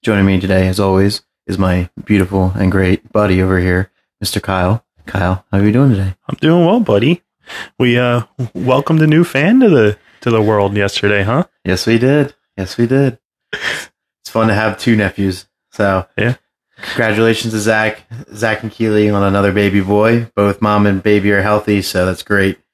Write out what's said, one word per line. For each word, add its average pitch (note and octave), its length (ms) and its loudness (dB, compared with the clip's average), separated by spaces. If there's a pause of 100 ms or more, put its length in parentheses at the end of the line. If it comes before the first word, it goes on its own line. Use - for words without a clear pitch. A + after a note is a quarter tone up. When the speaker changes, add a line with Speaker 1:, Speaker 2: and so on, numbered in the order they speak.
Speaker 1:
Joining G2+ 220 2
me F#2+ 140 2
today, F#2 280 0
as F#2 120 -4
always, G2 420 0 (240)
is F#2+ 120 -6
my F2+ 320 0 (160)
beautiful F#2+ 500 0
and G2 160 0
great F#2+ 400 0
buddy G2 300 2
over F#2+ 180 0
here, F2+ 320 -2 (300)
Mister G2+ 180 -6
Kyle. F#2 440 -2 (220)
Kyle, F#2 460 -4
how G2 80 0
are G2+ 40 2
you G#2 80 2
doing C3 200 4
today? F#2+ 240 -2 (120)
Speaker 2:
I'm C3 120 -8
doing E3 260 2
well, G#3 140 2
buddy. C#3+ 420 0 (580)
We, A#2+ 180 0
uh, A#2+ 260 0 (300)
welcomed C#3 480 0
a D#3 60 4
new D#3 160 4
fan E3+ 380 2
to A3+ 80 6
the, A2 280 4 (240)
to - 80 -2
the A2+ 120 2
world G#2 340 0
yesterday, G2+ 480 -2
huh? B2 220 -2 (180)
Speaker 1:
Yes, F#2 240 -2
we A#2 100 2
did. C3+ 380 0 (220)
Yes, F#2+ 200 -8
we A#2+ 100 0
did. C3 300 0 (360)
It's - 760 -12
fun A2+ 200 0
to G#2 40 0
have G#2+ 240 -2
two A#2 180 0
nephews. G2 520 -2 (240)
So, G2 340 0 (120)
Speaker 2:
Yeah. A#2 180 0 (460)
Speaker 1:
congratulations A2+ 720 -2
to A2 60 -2
Zach, A2 440 -2 (300)
Zach A2 300 -4
and A2 80 -8
Keely G#2+ 380 0
on G2+ 140 0
another G2 280 0
baby G2+ 300 0
boy. G#2+ 440 0 (100)
Both G2+ 260 0
mom G#2 240 2
and G2 160 0
baby G#2 300 2
are G2+ 100 2
healthy, G#2 400 0
so F#2 240 -2
that's F#2 180 -4
great. G2 360 -2 (140)